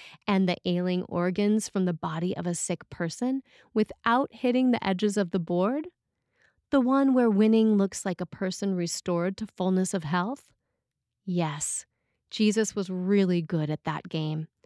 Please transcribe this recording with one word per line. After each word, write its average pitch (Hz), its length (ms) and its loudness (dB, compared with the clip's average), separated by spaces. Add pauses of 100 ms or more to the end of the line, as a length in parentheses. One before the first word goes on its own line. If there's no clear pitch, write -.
(280)
and 190 200 2
the 180 180 -2
ailing 180 400 0
organs 208 640 0
from 190 180 -2
the 180 80 0
body 165 440 -4
of 170 80 -8
a 175 80 -2
sick - 380 -6
person 247 500 -4 (320)
without 233 580 0
hitting 254 380 2
the 233 180 0
edges 196 300 0
of 196 140 -2
the 190 80 0
board? 196 480 -2 (840)
The 277 100 4
one 269 360 4
where 240 140 4
winning 220 460 4
looks 196 300 0
like 185 160 -4
a 175 60 -4
person 190 480 -4
restored 175 640 -2
to 214 100 -8
fullness 185 480 0
of 175 80 -4
health? 180 500 -4 (720)
Yes, 160 640 -4 (420)
Jesus 214 460 0
was 190 160 -6
really 185 500 2
good 156 300 -2
at 151 140 -6
that 151 240 -6
game, 156 380 -4 (180)